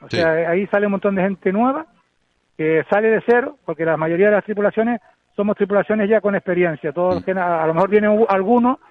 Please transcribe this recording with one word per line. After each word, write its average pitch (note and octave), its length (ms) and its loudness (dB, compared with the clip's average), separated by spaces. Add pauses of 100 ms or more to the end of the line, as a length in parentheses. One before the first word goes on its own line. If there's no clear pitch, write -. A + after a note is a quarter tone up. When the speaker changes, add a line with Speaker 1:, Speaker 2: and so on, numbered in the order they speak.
Speaker 1:
o C#3 80 -20
Speaker 2:
Sí. - 100 -6
Speaker 1:
sea, E3 300 0
ahí F3+ 200 -2
sale G3+ 180 0
un G3+ 60 -2
montón G3 240 -2
de F3+ 60 0
gente G3 300 -2
nueva C4 340 -2 (680)
que D#3 320 0
sale G#3+ 200 0
de G#3+ 180 2
cero, A#3+ 380 2
porque D#3+ 200 -6
la D#3+ 120 0
mayoría E3+ 300 0
de G#3 60 4
las G3 120 0
tripulaciones G#3+ 560 -2 (340)
somos G#3 220 -2
tripulaciones G3+ 520 0
ya A3 120 2
con G3+ 160 0
experiencia, F3 560 -2
todos F3+ 220 -2
los E3+ 80 -4
Speaker 2:
Mm. - 40 -20
Speaker 1:
que F#3+ 80 -2
na-, F3 280 -2
a D#3+ 40 0
lo D#3+ 80 0
mejor F#3+ 160 2
viene G#3 180 2
u-, G#3+ 200 2
alguno A#3 500 2 (120)